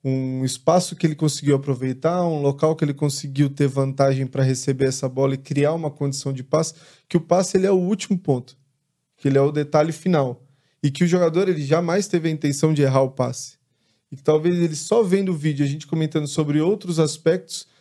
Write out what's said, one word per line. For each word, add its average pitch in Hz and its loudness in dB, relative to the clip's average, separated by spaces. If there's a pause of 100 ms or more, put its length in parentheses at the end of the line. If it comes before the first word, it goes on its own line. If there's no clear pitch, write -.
um 131 -2
espaço 165 0
que - -4
ele 151 0
conseguiu 147 0
aproveitar, 135 -2
um 156 -2
local 143 0
que 160 -2
ele 143 -2
conseguiu 143 -2
ter 139 0
vantagem 135 0
pra 135 -2
receber 131 0
essa 131 -4
bola 135 -2
e 135 -6
criar 143 -2
uma 160 -4
condição 139 -6
de 127 -10
passe, 156 -2 (340)
que - -8
o 160 4
passe 180 0
ele 190 4
é 202 2
o 190 4
último 185 -2
ponto, 131 -2 (600)
que - -4
ele 139 4
é 139 6
o 139 4
detalhe 151 0
final. 147 0 (400)
E 143 0
que 175 0
o 175 4
jogador 180 2
ele 151 -2
jamais 170 0
teve 165 -2
a 160 0
intenção 147 0
de 143 2
errar 135 4
o 131 -2
passe. - -6 (540)
E 139 -14
que - -20
talvez 156 2
ele 160 0
só 220 0
vendo 190 2
o 170 0
vídeo, 147 0
a 139 0
gente 151 -8
comentando 160 -2
sobre 147 0
outros 180 0
aspectos, - -2 (160)